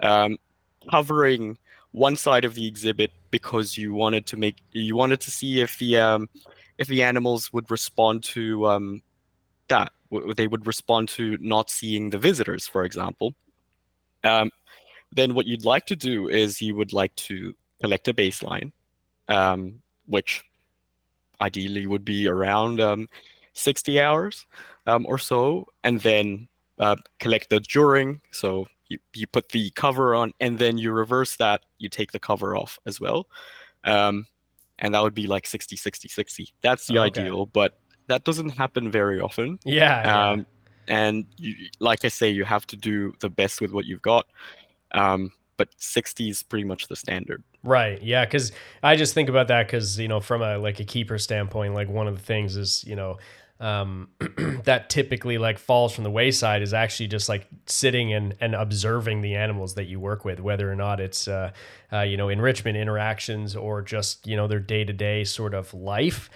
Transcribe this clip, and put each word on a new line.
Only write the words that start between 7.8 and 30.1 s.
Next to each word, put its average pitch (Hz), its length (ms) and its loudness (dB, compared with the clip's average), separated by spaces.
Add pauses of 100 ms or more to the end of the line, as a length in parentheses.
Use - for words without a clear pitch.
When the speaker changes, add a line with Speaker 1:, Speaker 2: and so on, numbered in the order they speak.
Speaker 1:
to, 110 440 -2
um, 101 340 -2 (680)
that, - 240 2 (180)
w-, 104 240 -4
they 110 120 0
would 110 200 -4
respond 113 440 0
to 110 300 -4
not 107 300 0
seeing 107 400 -4
the 101 80 -2
visitors, 120 500 0
for 92 160 -2
example. 92 500 -6 (920)
Um, 110 260 4 (640)
then 127 220 2
what 113 120 0
you'd 113 180 -4
like 123 220 4
to 190 100 -4
do 120 320 -2
is 104 340 2
you 107 140 -2
would 101 160 -2
like 98 240 0
to 95 380 -10 (260)
collect 101 280 -2
a 120 60 2
baseline, - 580 -2 (560)
um, 95 540 0 (240)
which - 380 -2 (960)
ideally 98 460 -4
would 101 180 -2
be 101 240 0
around, 104 520 2
um, 107 280 0 (460)
sixty 143 460 0
hours, 156 460 0 (400)
um, 117 200 4
or 131 120 0
so, 139 480 0 (180)
and 117 160 2
then, 104 480 2 (300)
uh, 104 180 4 (240)
collect 113 300 2
the 107 100 4
during. 139 600 4 (120)
So 95 340 -2 (220)
you, 78 100 -10 (160)
you 107 120 -8
put - 240 -2
the 107 200 -2
cover 131 440 2